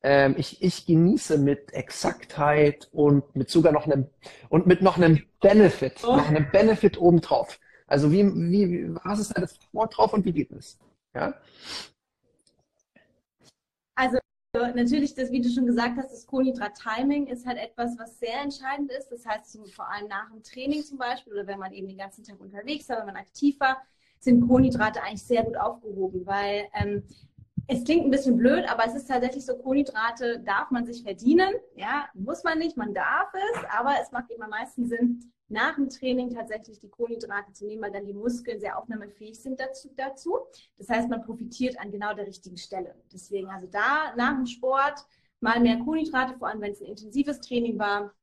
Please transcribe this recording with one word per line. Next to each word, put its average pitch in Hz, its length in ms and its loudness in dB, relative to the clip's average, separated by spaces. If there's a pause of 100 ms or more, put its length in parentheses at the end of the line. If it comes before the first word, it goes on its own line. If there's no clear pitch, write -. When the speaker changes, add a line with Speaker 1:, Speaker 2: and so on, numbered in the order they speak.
Speaker 1:
ähm, 139 340 6
ich, - 260 -6
ich - 240 0
genieße 170 500 4
mit 143 360 0
Exaktheit - 1160 0
und 147 440 4
mit 131 160 -2
sogar 165 220 6
noch 151 120 0
einem, 139 220 2 (420)
und 180 180 4
mit 180 140 6
noch 185 160 6
einem 160 240 6 (200)
Benefit, 202 640 6
Speaker 2:
Oh. 240 120 2
Speaker 1:
noch 147 140 4
einem 151 200 2
Benefit 214 500 4
obendrauf. 170 600 4 (280)
Also 147 240 4
wie, 196 140 6
wie, 175 640 2 (160)
was 208 160 -4
ist - 180 -6
da 175 40 0
das - 180 -8 (140)
Wort 220 240 -2
drauf 214 160 2
und 208 120 2
wie 175 80 0
geht 147 180 -2
es? - 280 -20 (340)
Ja? 247 220 -4 (2500)
Speaker 2:
Also 254 220 2 (360)
natürlich, 240 600 0
das, 247 160 -4
wie 247 100 0
du 240 80 2
schon 247 160 2
gesagt 240 320 0
hast, 262 140 -8
das - 160 -20
Kohlenhydrat-Timing 262 1000 -2
ist 247 180 -10
halt 247 120 -6
etwas, 240 400 -8
was - 220 -20
sehr 233 220 -6
entscheidend 277 500 -6
ist. 269 200 -12
Das 240 140 -16
heißt, 214 260 -8
so 214 140 -20
vor 196 260 -14
allem 208 160 -10
nach 208 240 -10
dem 220 120 -20
Training 285 400 -6
zum 285 140 -14
Beispiel 240 360 -8
oder 202 140 -8
wenn 196 120 -10
man 190 140 -12
eben 196 140 -12
den 190 100 -16
ganzen 196 260 -16
Tag 202 160 -20
unterwegs 208 500 -12
war, 226 100 -4
wenn 202 80 -10
man 190 100 -14
aktiv 277 420 -2
war, 262 180 0 (420)
sind 240 280 6
Kohlenhydrate 240 540 4
eigentlich 208 220 -12
sehr 226 200 2
gut 226 140 -6
aufgehoben, 190 680 -6
weil, 202 480 -4
ähm, 202 300 -4 (680)
es 240 140 -2
klingt 311 220 2
ein 269 60 4
bisschen 254 260 2
blöd, 269 340 4
aber 226 140 0
es 233 100 -6
ist - 140 -10
tatsächlich 262 360 -2
so, 247 120 -4
Kohlenhydrate 240 800 -2
darf 214 320 -4
man 240 140 -2
sich 233 180 -12
verdienen, 294 500 4 (220)
ja, 254 380 -6
muss 220 300 -8
man 320 160 0
nicht, 330 180 -4
man 208 160 -6
darf 294 400 -2
es, 403 300 -4 (140)
aber 269 240 0
es - 100 -12
macht 240 200 -10
eben 233 100 -12
am 214 100 -14
meisten 240 360 -8
Sinn, 240 440 -2 (180)
nach 247 260 -2
dem 277 140 -2
Training 247 440 -4
tatsächlich 220 460 -12
die 202 100 -20
Kohlenhydrate 214 640 -8
zu 202 120 -16
nehmen, 214 160 -10
weil 202 100 -8
dann 202 140 -10
die 196 80 -12
Muskeln 233 460 -6
sehr 196 180 -8
aufnahmefähig 214 640 -14
sind 262 180 -10
dazu, 262 360 -12
dazu. 269 420 -6 (400)
Das 196 120 -18
heißt, 240 200 -2
man 226 140 -6
profitiert 240 560 -8
an 196 120 -12
genau 208 220 -8
der 202 140 -10
richtigen 185 300 -20
Stelle. 185 380 -12 (180)
Deswegen 190 360 -10
also 185 180 -14
da 262 500 -2
nach 254 180 0
dem 262 100 -2
Sport 269 600 -2 (340)
mal 226 220 0
mehr 233 180 4
Kohlenhydrate, 277 580 -4
vor - 120 -8
allem 214 120 -8
wenn 208 120 -6
es - 80 -16
ein - 60 -16
intensives 220 520 -6
Training 233 400 -4
war 202 420 -4